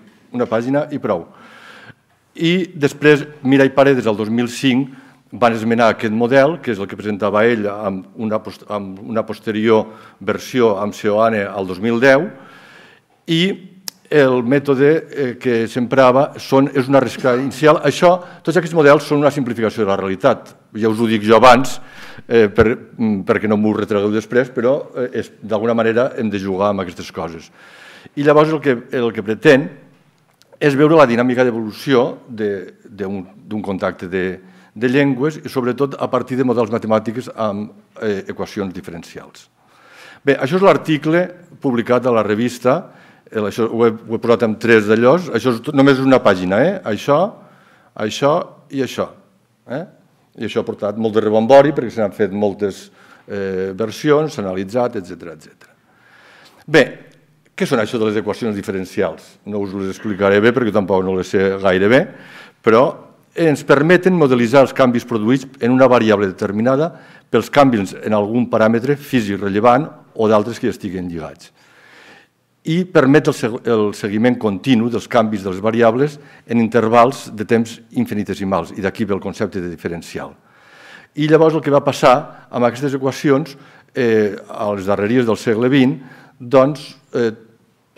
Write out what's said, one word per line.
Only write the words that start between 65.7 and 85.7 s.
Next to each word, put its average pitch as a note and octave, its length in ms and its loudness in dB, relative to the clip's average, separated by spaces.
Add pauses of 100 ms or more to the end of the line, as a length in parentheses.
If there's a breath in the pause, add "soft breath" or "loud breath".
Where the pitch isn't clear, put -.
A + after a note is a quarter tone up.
una C3 180 6
variable G#2+ 360 4
determinada A2+ 680 -2 (380 loud breath)
pels A2+ 200 0
canvis A#2+ 400 4 (120)
en A2 120 -2
algun A2 320 0
paràmetre A#2 480 2
físic G#2 460 -4
rellevant G#2+ 480 2 (260)
o A2 160 0
d'altres A2 280 0
que B2+ 80 -4
hi G2+ 40 -2
estiguen F2+ 400 -10
lligats. D2+ 400 -14 (1120 soft breath)
I E3+ 140 -2 (100)
permet D3 400 4
el C3+ 80 -2
seg-, A#2 220 -6 (100)
el G#2+ 240 0
seguiment A#2 480 -2
continu A2 480 0
dels A2+ 220 -6
canvis G#2+ 340 0
de G2 60 -6
les F#2 100 -8
variables A#2 540 2 (340 loud breath)
en A#2 80 0
intervals A#2 720 2
de A2 160 -10
temps A2+ 300 -2 (180)
infinitesimals, G2 800 -4
i - 80 -12
d'aquí F#2+ 240 -4
ve G2 80 -4
el F#2 80 -6
concepte G2 400 -8
de F2 80 -8
diferencial. - 640 -12 (800 loud breath)
I D3+ 160 -4
llavors D#3 240 6
el D#3 80 -2
que C#3 140 -2
va C3+ 100 4
passar - 640 0
amb A#2+ 160 -2
aquestes C3 320 -4
equacions, C3+ 560 -2 (400 loud breath)
eh, A2 400 0 (160)
a G#2+ 240 -6
les F#2+ 160 -8
darreries G#2+ 380 0
del G#2 100 0
segle A#2+ 320 -2
vint, C#3 300 2 (400 loud breath)